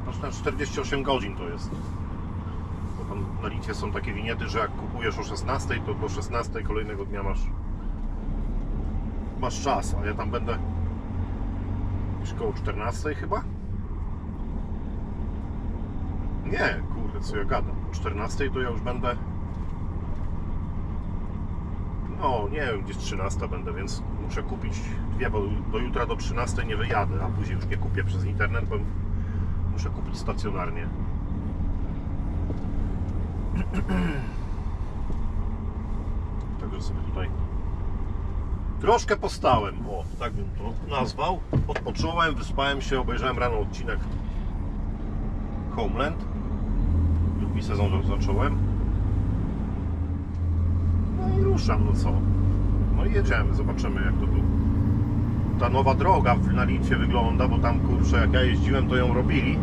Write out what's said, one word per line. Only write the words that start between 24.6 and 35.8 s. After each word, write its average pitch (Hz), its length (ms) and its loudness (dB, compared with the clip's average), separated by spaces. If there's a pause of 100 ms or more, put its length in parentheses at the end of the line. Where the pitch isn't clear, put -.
dwie, 190 140 2
bo 107 120 0 (300)
do 110 60 0
jutra 117 280 0
do 113 100 0
trzynastej - 520 0
nie 101 100 0
wyjadę, 95 480 2
a - 20 0
później - 280 0
już - 120 0
nie - 100 2
kupię - 260 0
przez - 220 0
internet, - 440 2
bo - 60 -2 (960)
muszę - 160 0
kupić - 280 -4
stacjonarnie. - 680 -2 (2750)
<clears throat> 180 100 0 (3000)